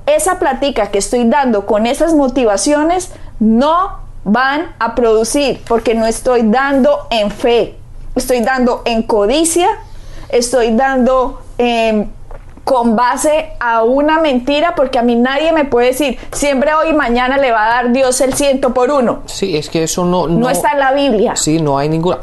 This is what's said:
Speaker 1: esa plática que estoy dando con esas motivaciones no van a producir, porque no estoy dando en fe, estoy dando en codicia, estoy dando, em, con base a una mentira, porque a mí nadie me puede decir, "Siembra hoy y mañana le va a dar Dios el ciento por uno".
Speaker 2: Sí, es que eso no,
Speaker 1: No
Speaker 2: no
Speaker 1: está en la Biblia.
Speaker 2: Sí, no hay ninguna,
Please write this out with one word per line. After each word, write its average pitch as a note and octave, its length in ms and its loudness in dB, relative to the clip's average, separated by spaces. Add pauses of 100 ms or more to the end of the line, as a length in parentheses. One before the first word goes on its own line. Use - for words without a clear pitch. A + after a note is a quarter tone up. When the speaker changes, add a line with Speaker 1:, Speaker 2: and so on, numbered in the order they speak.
Speaker 1:
esa D#4 340 2
plática B3 500 -2
que G3+ 80 0
estoy A#3+ 300 0
dando A#3+ 380 2
con A3 200 2
esas D#4 280 0
motivaciones C#4+ 960 2 (300)
no D4 580 2 (260)
van C4+ 560 -2
a A#3 140 -2
producir, A#3 720 0
porque A#3 280 0
no A3+ 120 0
estoy A#3+ 380 0
dando B3+ 640 2
en G#3 200 0
fe, A#3 460 0 (380)
estoy B3+ 260 0
dando B3 440 0
en A3+ 200 0
codicia, C4+ 640 0 (600)
estoy A#3+ 480 0
dando, C4 640 0 (180)
em, A3+ 480 0 (560)
con A#3+ 320 2
base C4 540 0 (100)
a A#3 240 0
una D4 380 2
mentira, D4 560 0
porque C4 220 0
a A#3 40 0
mí A#3+ 140 2
nadie C4+ 360 2
me D#4 120 2
puede B3 240 2
decir, B3+ 300 -2 (120)
"Siembra C#4+ 480 0
hoy D#4+ 120 0
y - 20 0
mañana B3+ 460 0
le C4+ 120 2
va A3 160 2
a - 40 2
dar A#3+ 220 0
Dios B3+ 280 0
el C4+ 140 0
ciento C4+ 400 0
por B3 180 2
uno". B3 320 0
Speaker 2:
Sí, F#3+ 320 -4
es D3+ 140 -6
que E3 140 0
eso F3+ 200 -2
no, F3+ 240 0
Speaker 1:
No E3+ 100 2
Speaker 2:
no B3 120 0
Speaker 1:
está D4 220 0
en C#4+ 80 0
la C4 120 2
Biblia. B3 420 2
Speaker 2:
Sí, D#3 260 0
no C#3+ 180 0
hay C#3+ 100 0
ninguna, E3 340 -2